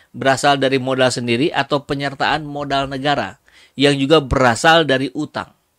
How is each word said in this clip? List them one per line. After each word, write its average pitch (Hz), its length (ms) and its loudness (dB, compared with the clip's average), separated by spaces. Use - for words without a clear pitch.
berasal 135 480 2
dari 135 160 2
modal 131 320 2
sendiri 120 460 -2
atau 139 320 -2
penyertaan 139 580 -4
modal 143 460 -6
negara, 131 500 -4
yang 143 180 4
juga 139 240 4
berasal 135 640 2
dari 135 320 -2
utang. 139 380 -10